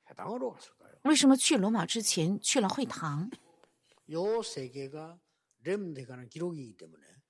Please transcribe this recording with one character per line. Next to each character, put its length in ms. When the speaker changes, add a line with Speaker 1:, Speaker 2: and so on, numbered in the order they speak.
Speaker 1:
회 80
당 180
으 40
로 140
갔 140
을 120
까 120
요? 140
Speaker 2:
为 100
什 140
么 80
去 200
罗 140
马 160
之 160
前 380
去 200
了 80
会 160
堂？ 460
Speaker 1:
요 340
세 280
개 200
가 280
렘 140
넌 160
트 80
에 40
관 120
한 100
기 120
록 140
이 120
기 100
때 140
문 100
에 60